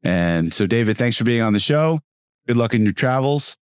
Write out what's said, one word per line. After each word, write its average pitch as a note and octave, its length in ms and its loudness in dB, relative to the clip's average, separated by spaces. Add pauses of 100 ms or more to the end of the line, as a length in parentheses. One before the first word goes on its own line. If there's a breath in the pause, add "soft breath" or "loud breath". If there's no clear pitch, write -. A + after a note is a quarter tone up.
And E2+ 480 0
so, G#2 140 0
David, A2 300 0
thanks A#2+ 200 -2
for A2+ 80 -2
being A#2 160 2
on A2 140 0
the G#2 60 0
show. D#3 380 0 (480)
Good A#2+ 100 0
luck A#2 160 0
in A2 100 2
your G2+ 100 2
travels. C3+ 680 -2